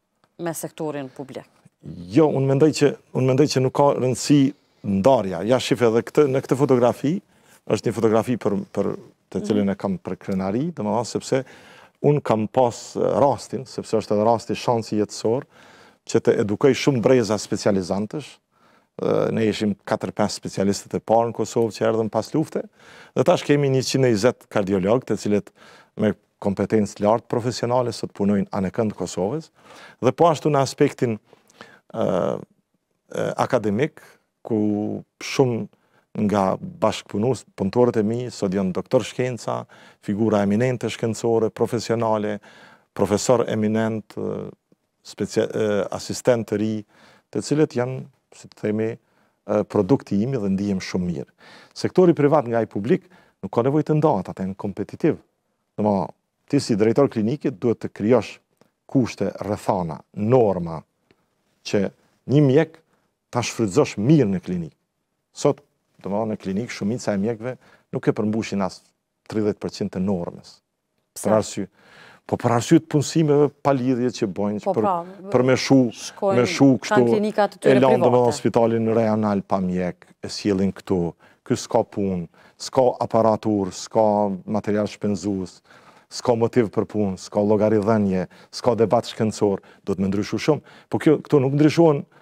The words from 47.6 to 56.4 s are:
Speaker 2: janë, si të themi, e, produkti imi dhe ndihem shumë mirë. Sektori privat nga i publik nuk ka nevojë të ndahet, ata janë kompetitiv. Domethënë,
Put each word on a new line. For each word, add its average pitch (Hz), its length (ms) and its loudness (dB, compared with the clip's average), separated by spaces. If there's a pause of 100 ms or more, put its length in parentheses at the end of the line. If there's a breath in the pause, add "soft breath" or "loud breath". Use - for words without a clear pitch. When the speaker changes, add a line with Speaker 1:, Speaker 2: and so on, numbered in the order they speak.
Speaker 2:
janë, 127 240 -4 (340)
si - 120 -20
të - 120 -20
themi, 107 320 -2
e, - 720 -6
produkti 101 580 0
imi 131 180 -2
dhe 101 120 -4
ndihem 98 280 -2
shumë 90 280 -4
mirë. 73 240 -8 (420 loud breath)
Sektori 175 400 2
privat 143 340 2
nga 117 140 0
i 110 60 -2
publik 120 400 -2 (320 soft breath)
nuk - 120 -12
ka 117 120 0
nevojë 147 240 0
të 151 100 2
ndahet, 143 320 0
ata 92 140 -8
janë 95 120 -6
kompetitiv. 104 640 -4 (600)
Domethënë, 104 340 0 (400)